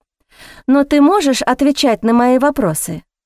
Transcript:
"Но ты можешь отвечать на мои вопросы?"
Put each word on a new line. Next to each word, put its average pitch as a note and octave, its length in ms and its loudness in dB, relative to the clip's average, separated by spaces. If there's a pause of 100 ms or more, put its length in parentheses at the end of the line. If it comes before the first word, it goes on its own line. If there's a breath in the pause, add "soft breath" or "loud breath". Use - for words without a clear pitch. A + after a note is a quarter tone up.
(680 loud breath)
"Но C#4 160 2
ты D4 160 0
можешь D4 420 2
отвечать C4 640 -2
на A3+ 80 0
мои B3 280 2
вопросы?" G3 640 -4 (200)